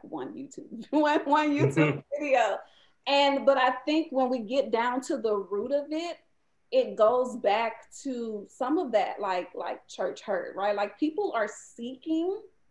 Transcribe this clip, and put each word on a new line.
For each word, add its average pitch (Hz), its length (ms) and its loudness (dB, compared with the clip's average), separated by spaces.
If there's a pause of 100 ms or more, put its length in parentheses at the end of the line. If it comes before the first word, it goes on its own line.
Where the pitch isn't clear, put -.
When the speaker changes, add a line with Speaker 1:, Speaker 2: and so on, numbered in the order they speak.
Speaker 1:
one - 300 -10
YouTube, - 540 -14
<laughs> - 40 -14
one, 302 300 2
one 294 340 2
YouTube 151 540 2
Speaker 2:
<laughs> 294 100 -6
Speaker 1:
video. 247 380 2 (500)
And, 277 380 4
but 269 120 6
I 262 140 4 (140)
think 311 260 2
when 262 180 2
we 254 100 -2
get 220 320 -2
down 240 300 0
to 285 160 -4
the 214 180 0
root 202 360 -4
of 285 200 0
it, 330 260 -4 (540)
it 226 260 2
goes 247 400 4
back 226 480 0 (180)
to 233 460 -6
some 269 280 -2
of 294 140 -2
that, 202 300 0
like, 185 340 -2
like, - 320 -8
church - 340 -6
hurt, - 360 -4
right? 202 180 0
Like, 202 240 -4
people 311 340 0
are 220 140 0
seeking 320 920 -4 (300)